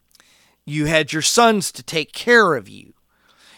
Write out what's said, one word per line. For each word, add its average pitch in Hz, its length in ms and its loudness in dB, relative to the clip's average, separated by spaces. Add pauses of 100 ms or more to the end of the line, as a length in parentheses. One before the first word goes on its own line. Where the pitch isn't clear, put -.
(640)
you 151 200 -4
had 156 260 0
your 151 120 -4
sons 220 480 2
to - 100 -18
take - 320 -8
care 220 420 2
of 104 140 -10
you. 101 240 -20 (640)